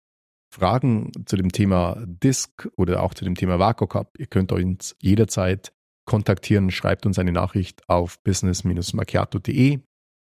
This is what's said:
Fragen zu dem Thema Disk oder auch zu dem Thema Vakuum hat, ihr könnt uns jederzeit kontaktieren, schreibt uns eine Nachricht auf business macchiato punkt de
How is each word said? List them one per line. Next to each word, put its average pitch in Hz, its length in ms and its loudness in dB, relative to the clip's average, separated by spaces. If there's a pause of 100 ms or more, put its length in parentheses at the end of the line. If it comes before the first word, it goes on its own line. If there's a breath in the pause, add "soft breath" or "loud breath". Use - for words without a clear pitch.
(560)
Fragen 113 560 0 (140)
zu - 120 -2
dem 92 140 2
Thema 92 560 0
Disk 131 720 -2
oder 90 260 0
auch 90 100 -2
zu - 120 -12
dem 90 100 -2
Thema 90 240 0
Vakuum 104 360 2
hat, 98 260 -6
ihr - 80 -10
könnt 95 240 0
uns 92 500 -4
jederzeit 95 720 2 (360)
kontaktieren, 101 600 2
schreibt 95 340 -2
uns 95 140 0
eine 90 140 0
Nachricht 92 560 -4
auf 87 340 0
business 92 400 0
macchiato 92 800 -2
punkt - 80 -6
de 135 320 2 (480)